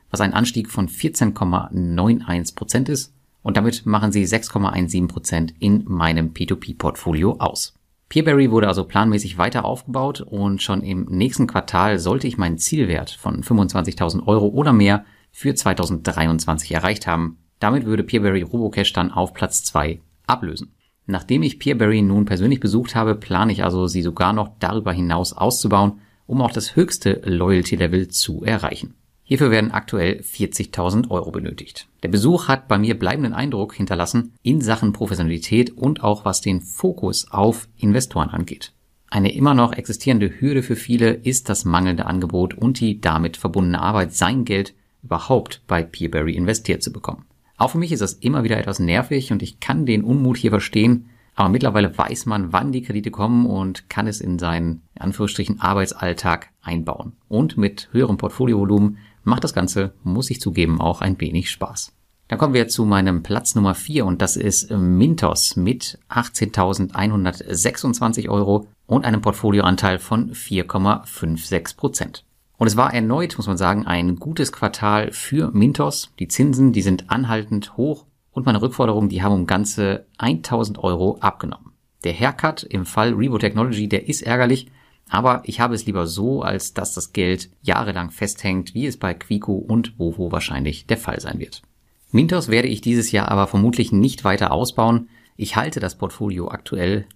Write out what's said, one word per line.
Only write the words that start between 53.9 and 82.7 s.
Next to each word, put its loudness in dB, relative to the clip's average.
es -6
in -4
seinen, -2
in -14
Anführungsstrichen, -2
Arbeitsalltag -2
einbauen. -6
Und 0
mit -2
höherem 2
Portfoliovolumen 2
macht 0
das -4
Ganze, -2
muss -2
ich -8
zugeben, 0
auch 0
ein 0
wenig -2
Spaß. -10
Dann -4
kommen 4
wir 4
zu 0
meinem 2
Platz -2
Nummer 2
vier -2
und 0
das 0
ist -2
Mintos 2
mit -2
achtzehntausendeinhundertsechsundzwanzig -2
Euro 2
und 2
einem 0
Portfolioanteil 2
von -2
vier -4
Komma 0
fünf -6
sechs -4
Prozent. -6
Und 2
es 2
war 2
erneut, 0
muss -4
man 0
sagen, 0
ein 0
gutes -4
Quartal -2
für -2
Mintos. 2
Die -6
Zinsen, 4
die 2
sind 0
anhaltend -2
hoch -2
und -6
meine 4
Rückforderungen, 2
die -4
haben 2
um 0
ganze 0
eintausend -2
Euro 0
abgenommen. -6
Der -2
Haircut -2
im -6